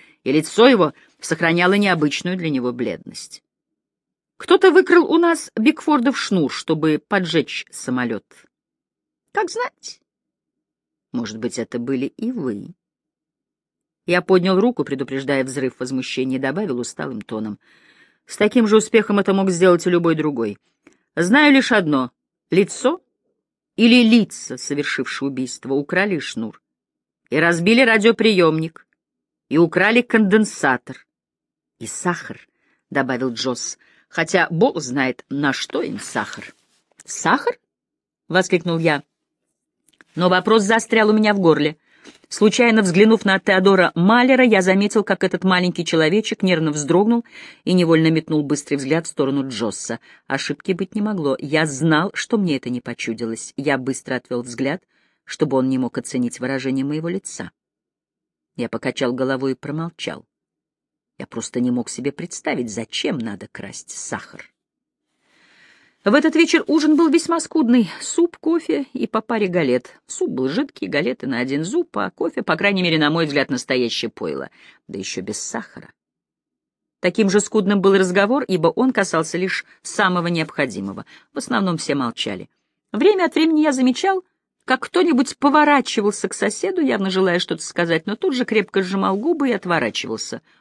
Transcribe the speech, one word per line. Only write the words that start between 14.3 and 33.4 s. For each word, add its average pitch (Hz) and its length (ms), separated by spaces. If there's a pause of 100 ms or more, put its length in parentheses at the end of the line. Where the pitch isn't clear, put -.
руку, 233 240
предупреждая 135 580
взрыв 127 380
возмущения, 131 560
и 131 40
добавил 139 380
усталым 120 440
тоном: 107 360 (680)
«С - 100
таким 214 300
же 208 100
успехом 214 420
это 196 140
мог 196 160
сделать 175 380
и 180 40
любой 170 240
другой. 139 440 (580)
Знаю 254 340
лишь 269 220
одно: 147 400 (380)
лицо 226 500 (760)
или 233 320
лица, 214 520
совершившие 139 720
убийство, 131 420
украли 175 460
шнур 113 420 (680)
и 131 80
разбили 170 420
радиоприёмник, 208 1080 (600)
и 135 80
украли 175 460
конденсатор. 202 1040 (720)
И 113 80
сахар», — - 600 (440)
добавил 131 420
Джосс, 123 460 (320)